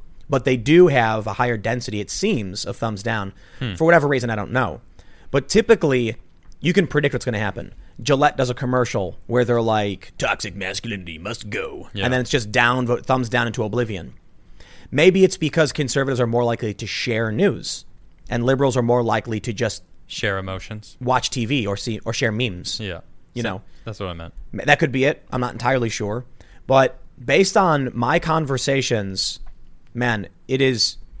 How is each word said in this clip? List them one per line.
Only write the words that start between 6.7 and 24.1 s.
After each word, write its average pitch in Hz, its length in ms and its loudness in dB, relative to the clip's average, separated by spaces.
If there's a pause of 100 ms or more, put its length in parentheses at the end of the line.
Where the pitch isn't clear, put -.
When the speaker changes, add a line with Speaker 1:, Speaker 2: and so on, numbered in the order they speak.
Speaker 1:
can 185 140 2
predict 143 260 0
what's 123 120 -4
gonna 113 140 -2
happen. - 340 -6 (280)
Gillette 139 360 2
does 127 120 0
a 123 60 -2
commercial 120 640 -2 (100)
where 123 180 2
they're 117 160 2
like, 107 560 0
"Toxic 101 380 -2
masculinity 95 640 -8
must 104 320 -10
go." 87 440 -8
Speaker 2:
Yeah. 98 120 -2
Speaker 1:
And 123 80 0
then 127 80 2
it's 117 100 -4
just 107 200 0
down, 123 360 4
vo-, 120 100 0
thumbs 127 320 0
down 120 180 0
into 113 160 -4
oblivion. 107 500 -4 (760)
Maybe 180 340 6
it's - 140 4
because 151 340 2
conservatives 135 480 -2
are 120 80 2
more 120 160 2
likely 117 300 0
to 104 140 -10
share 113 440 -2
news, 123 540 -2 (440)
and 117 160 -2
liberals 131 300 4
are 127 60 2
more 120 220 4
likely 110 380 0
to 117 120 -4
just 107 300 -4 (240)
Speaker 2:
Share 98 320 -4
emotions. 95 600 -10
Speaker 1:
watch 123 300 0
T 120 160 -2
V 117 220 0
or 101 100 -2
see, 110 280 -6
or 117 80 -4
share 113 180 0
memes. 107 480 -4
Speaker 2:
Yeah. 95 220 -8 (320)
Speaker 1:
You 120 100 -6
Speaker 2:
So, 113 60 -4
Speaker 1:
know. 98 120 -6 (240)
Speaker 2:
that's 110 140 -10
what 95 100 -6
I 87 40 -8